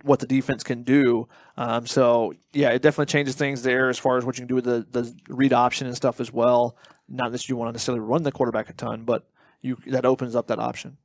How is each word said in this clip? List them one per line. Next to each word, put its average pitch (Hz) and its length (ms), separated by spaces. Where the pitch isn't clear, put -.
what 139 180
the 131 60
defense 131 380
can 120 180
do. 120 460
Um, 120 300
so, 120 480
yeah, 139 180
it 127 120
definitely 147 300
changes 143 240
things 139 260
there 131 260
as 123 100
far 127 200
as 120 60
what 127 120
you 127 60
can 123 60
do 127 80
with 123 80
the, 120 260
the 120 240
read 131 240
option 123 340
and 123 100
stuff 127 240
as 117 120
well. 120 440
Not 127 240
that 123 160
you 131 80
wanna 117 160
necessarily 120 280
run 135 240
the 139 80
quarterback 117 380
a - 20
ton, 113 320
but 117 240
you, 127 240
that 127 180
opens 127 300
up 117 140
that 110 100
option. 120 460